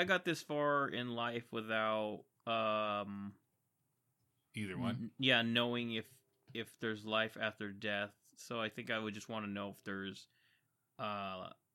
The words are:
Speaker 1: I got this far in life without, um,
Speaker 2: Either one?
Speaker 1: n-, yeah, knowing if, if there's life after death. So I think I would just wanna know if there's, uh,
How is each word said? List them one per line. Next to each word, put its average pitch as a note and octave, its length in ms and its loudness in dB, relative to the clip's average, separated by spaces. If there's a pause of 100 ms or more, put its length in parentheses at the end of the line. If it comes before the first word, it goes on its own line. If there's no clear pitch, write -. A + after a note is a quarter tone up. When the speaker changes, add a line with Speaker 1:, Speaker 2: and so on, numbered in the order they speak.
Speaker 1:
I F3+ 40 4
got F#3 200 4
this E3 160 0
far D3 460 4
in B2 220 -2
life A#2 420 -2
without, A2 720 2 (240)
um, G#2 840 2 (1200)
Speaker 2:
Either G2 220 -4
one? A#2 120 0 (100)
Speaker 1:
n-, A2+ 200 -6
yeah, B2+ 240 6
knowing A#2+ 500 2
if, A2 120 -4 (480)
if A2+ 140 -4 (120)
there's G#2+ 260 -2
life A2 340 2
after G#2+ 320 -2
death. G2+ 400 -2 (240)
So - 240 -6
I A2 100 0
think A2+ 200 -8
I A#2 80 2
would A2 160 -2
just G#2+ 160 -10
wanna A2 180 -4
know G2+ 220 -4
if - 140 -16
there's, G2 440 -6 (680)
uh, G2 520 -4 (260)